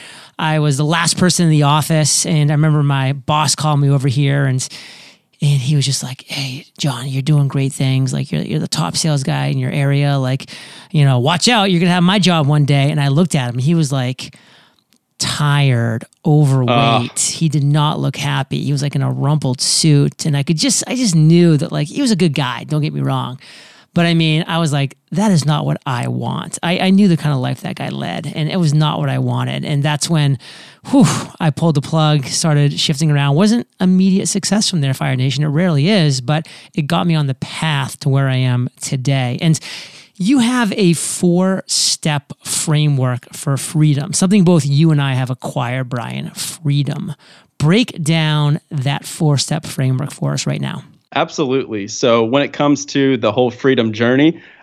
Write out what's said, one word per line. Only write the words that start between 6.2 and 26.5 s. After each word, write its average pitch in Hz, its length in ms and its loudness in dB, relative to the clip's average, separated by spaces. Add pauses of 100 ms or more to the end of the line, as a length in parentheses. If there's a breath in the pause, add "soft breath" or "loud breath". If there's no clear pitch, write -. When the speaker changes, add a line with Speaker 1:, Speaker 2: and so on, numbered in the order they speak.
Speaker 1:
"Hey, 135 420 -10 (120)
John, 131 300 -4
you're 135 140 -4
doing 143 260 2
great 135 240 -2
things. 131 400 0
Like, 139 180 -4
you're, - 120 -2
you're - 180 -4
the - 80 -4
top 165 300 -4
sales 147 260 0
guy 139 220 -2
in 139 120 -2
your 127 140 -2
area. 143 460 0
Like, 131 340 -4 (400 loud breath)
you 147 140 4
know, 135 140 4
watch 160 280 2
out. 208 240 2
You're 170 80 2
gonna 180 140 2
have 180 100 2
my 190 160 4
job 170 260 2
one 147 200 4
day." 143 260 2
And 151 80 -2
I 139 80 0
looked 156 280 2
at 123 180 -2
him. 120 40 -4
He 135 160 2
was, 160 160 2
like, 131 460 -4 (840 soft breath)
tired, 131 840 0 (220)
overweight. 135 440 4
Speaker 2:
Ugh. 117 480 2
Speaker 1:
He - 300 -2
did 143 160 0
not 147 360 0
look 135 180 -4
happy. 143 460 -4
He 139 100 -2
was, 135 80 -4
like, 139 140 -6
in 135 60 -2
a 131 100 -2
rumpled 135 500 -2
suit. 143 640 2
And 147 100 0
I 139 80 -2
could 160 140 0
just, 262 300 0
I - 100 -4
just 220 180 0
knew 165 400 6
that, - 160 -2
like, 147 160 -2
he - 140 -6
was 254 100 2
a 196 60 2
good 160 160 2
guy. 127 320 -4
Don't 151 160 -2
get 151 120 -4
me 143 80 -4
wrong. 131 380 -4 (560 loud breath)
But, 170 100 4
I 170 80 2
mean, 160 340 2
I 165 120 -2
was 160 120 0
like, 139 260 -2 (140)
"That 202 200 0
is 143 140 2
not 147 200 0
what 147 200 -4
I 127 220 -4
want." 123 540 -6